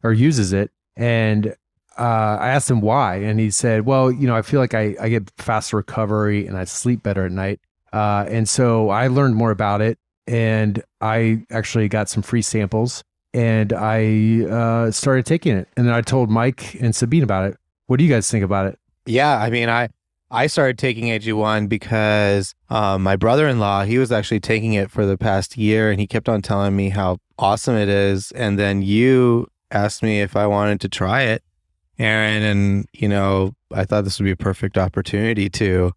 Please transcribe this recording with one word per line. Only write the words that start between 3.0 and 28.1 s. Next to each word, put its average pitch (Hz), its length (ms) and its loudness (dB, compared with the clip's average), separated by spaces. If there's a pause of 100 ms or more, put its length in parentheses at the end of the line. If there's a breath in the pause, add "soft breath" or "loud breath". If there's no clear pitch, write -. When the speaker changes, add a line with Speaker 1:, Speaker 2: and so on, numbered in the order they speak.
Speaker 1:
and 107 240 -2
he 107 100 2
said, 110 360 0
"Well, 131 260 4
you 131 140 0
know, 117 100 2
I 110 60 0
feel 139 180 0
like 120 140 0
I, 107 260 0
I 113 80 -2
get 110 300 -2
faster 110 400 -2
recovery 104 680 -2
and 95 120 -8
I 92 60 -6
sleep 120 380 -4
better 98 220 -2
at 90 80 -6
night." 95 260 -4 (320)
Uh, 104 380 0
and 113 180 0
so 113 440 2
I 113 160 2
learned 127 300 2
more 113 140 2
about 104 300 0
it, 110 180 0 (280)
and 110 560 0 (180)
I 110 500 0
actually 110 380 -2
got 107 220 -2
some 104 120 -4
free 113 200 -2
samples, 110 600 -4 (300)
and 110 400 2
I, 110 720 2
uh, 113 460 0
started 131 340 0
taking 156 320 0
it. 90 180 -4
And 123 120 2
then 120 80 2
I 117 80 2
told 123 260 0
Mike 117 540 -2
and 113 120 0
Sabine 143 280 2
about 98 280 0
it. - 60 -14 (300)
What 127 100 2
do 151 80 4
you 160 60 4
guys 113 200 2
think 104 140 0
about 98 220 0
it? - 120 -6 (280)
Speaker 2:
Yeah, 131 320 2
I 110 100 -2
mean, 117 220 0
I, 117 180 0 (420)
I 127 180 0
started 131 280 0
taking 117 360 -2
A 110 60 -2
G 110 140 -4
one 107 340 0
because, 104 880 0 (140)
um, 98 340 0
my 95 140 2
brother-in-law, 110 680 2
he 113 120 0
was 123 160 2
actually 107 280 0
taking 110 340 -2
it 101 160 -2
for 104 160 0
the 98 100 0
past 98 400 -2
year, 107 340 2
and 98 80 0
he 104 80 0
kept 110 220 -4
on 107 140 0
telling 101 340 0
me 98 140 0
how 95 260 -2 (220)
awesome 107 380 0
it 101 120 0
is. 98 440 0